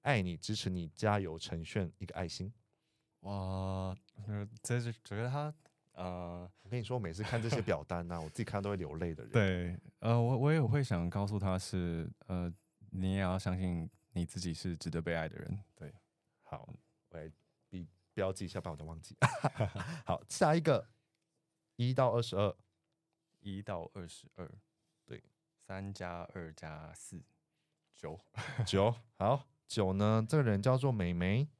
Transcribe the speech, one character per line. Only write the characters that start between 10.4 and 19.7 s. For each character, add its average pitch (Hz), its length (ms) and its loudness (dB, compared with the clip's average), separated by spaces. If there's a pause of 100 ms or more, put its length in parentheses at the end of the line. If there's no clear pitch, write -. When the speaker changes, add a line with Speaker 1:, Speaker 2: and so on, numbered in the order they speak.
Speaker 2:
也 160 80 4
会 131 240 4
想 87 240 0
告 101 180 0
诉 104 120 0
他 92 200 2
是， 85 480 -2 (200)
呃， 87 260 -2 (380)
你 95 240 0
也 98 60 2
要 92 180 2
相 92 200 0
信 87 300 0 (240)
你 87 140 0
自 - 120 -8
己 85 140 -2
是 85 240 -4
值 82 140 -6
得 82 100 0
被 82 140 0
爱 80 120 0
的 - 120 -8
人。 92 200 -6 (160)
对。 71 160 -14 (520)
Speaker 1:
好， - 260 -14 (400)
我 85 100 -14
来 78 140 -12 (380)
标， 92 120 -8 (300)
标 95 200 0
记 95 120 -6
一 85 40 -6
下， 90 120 -6
不 90 80 -6
然 82 60 -4
我 - 40 -10
就 73 60 -10
忘 80 160 -10
记。 - 160 -18 (440)
<laughs> 107 440 -2